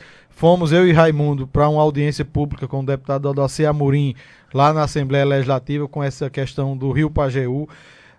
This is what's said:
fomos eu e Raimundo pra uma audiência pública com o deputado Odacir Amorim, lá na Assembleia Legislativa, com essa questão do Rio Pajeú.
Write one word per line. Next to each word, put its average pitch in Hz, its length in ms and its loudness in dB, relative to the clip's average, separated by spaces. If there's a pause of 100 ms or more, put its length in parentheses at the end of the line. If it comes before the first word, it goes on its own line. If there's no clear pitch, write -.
(300)
fomos 170 420 2
eu 180 140 6
e 175 60 6
Raimundo 147 560 2
pra 147 200 2
uma 151 140 2
audiência 151 420 0
pública 143 440 -6
com 139 100 -6
o 135 80 -6
deputado 139 420 -4
Odacir 139 400 0
Amorim, 143 460 0 (400)
lá 143 180 4
na 156 120 0
Assembleia 139 400 -2
Legislativa, 139 640 -2
com 147 120 -8
essa 139 300 -6
questão 135 460 -6
do 135 160 -4
Rio 151 180 0
Pajeú. 139 580 -2 (500)